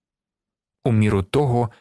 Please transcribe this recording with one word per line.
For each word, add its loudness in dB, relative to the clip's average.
У 0
міру 2
того, -2